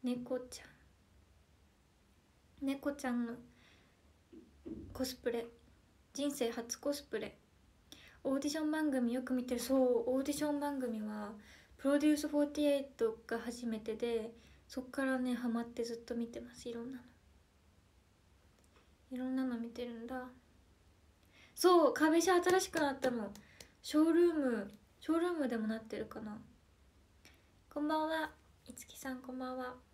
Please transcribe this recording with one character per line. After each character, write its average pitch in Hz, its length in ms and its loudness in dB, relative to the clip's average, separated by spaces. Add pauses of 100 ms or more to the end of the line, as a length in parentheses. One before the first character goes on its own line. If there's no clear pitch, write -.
猫 247 360 -4
ち 254 220 -12
ゃ - 40 -20 (2000)
ん。 - 20 0
猫 277 260 -2
ち 277 140 -8
ゃ 247 40 0
ん 240 160 0
の 233 60 -6 (1600)
コ 262 120 -4
ス - 120 -8
プ - 140 -4
レ。 233 160 -2 (680)
人 285 160 0
生 240 200 0
初 240 280 -6
コ 285 160 -2
ス - 80 -8
プ - 160 -6
レ。 208 180 -8 (880)
オ 269 120 2
ー - 20 2
デ 285 100 -2
ィ - 20 0
シ 311 80 -4
ョ 311 60 -2
ン 302 60 2
番 311 200 2
組 240 220 2
よ 254 100 0
く 254 120 -2
見 247 100 0
て 254 120 0
る。 233 40 -4
そ 269 160 2
う、 247 300 4
オ 262 140 2
ー - 20 -2
デ 285 100 -2
ィ - 20 0
シ 285 100 -2
ョ 294 80 2
ン 285 80 0
番 285 200 -2
組 220 220 -4
は、 214 320 -8 (420)
プ - 120 0
ロ 285 100 6
デ 294 80 4
ュ 302 80 8
ー - 20 2
ス 294 120 -2
フ 294 120 2
ォ 294 40 6
ー - 20 0
テ 294 160 -2
ィ 285 140 4
エ - 40 2
イ 269 40 -4 (120)
ト 226 300 0
が 233 120 -4
初 240 280 -6
め 220 140 -2
て 220 160 -6
で、 226 360 -2 (340)
そ - 140 -8
っ 254 60 -10
か 269 180 -4
ら 262 140 0
ね、 247 160 0
ハ 247 140 -4
マ 233 120 0
っ 233 60 -4
て 233 180 -4
ず 233 100 -6
っ 226 40 -10
と - 160 -8
見 233 140 -4
て - 120 -10
ま - 140 -16
す。 - 160 -10
い - 20 -8
ろ 233 80 -8
ん 247 120 -10
な 254 60 -10
の。 - 60 -16 (2000)
い 254 60 -6
ろ 254 80 -4
ん 262 100 -2
な 262 80 0
の 240 140 -2
見 233 100 -6
て 240 160 -8
る 240 80 -8
ん 233 140 -12
だ。 254 240 -8 (1200)
そ 339 360 8
う、 - 40 -2
壁 320 280 4
紙 349 200 6
新 359 180 6
し 370 100 -4
く 330 100 -2
な 285 120 2
っ 269 60 -6
た 262 120 0
の。 220 200 -4 (520)
シ - 160 0
ョ 311 80 8
ー 330 60 4
ル 349 180 6
ー - 20 -2
ム、 240 400 0 (280)
シ - 120 -2
ョ 330 40 4
ー - 20 4
ル 349 100 2
ー 349 40 0
ム 294 160 0
で 233 100 0
も 214 100 -2
な 220 80 -2
っ 220 80 -10
て 214 140 -8
る 220 80 -6
か 220 140 -12
な。 214 200 -10 (1300)
こ 294 80 -6
ん 294 80 0
ば 311 80 0
ん 311 120 0
は。 320 240 -4 (340)
い - 60 -18
つ - 140 -16
き - 120 -18
さ 262 140 -8
ん、 254 80 -8
こ 254 120 -12
ん 254 60 -8
ば 254 120 -6
ん 254 80 -6
は。 247 180 -8 (180)